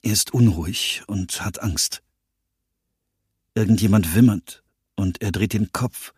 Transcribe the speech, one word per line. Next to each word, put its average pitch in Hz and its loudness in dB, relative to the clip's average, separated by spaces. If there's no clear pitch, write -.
Er 107 -2
ist - -2
unruhig 95 0
und 95 -6
hat 98 -8
Angst. - -6
Irgendjemand 104 2
wimmert, 110 2
und 92 -4
er 101 -4
dreht 98 -2
den 107 -2
Kopf - -8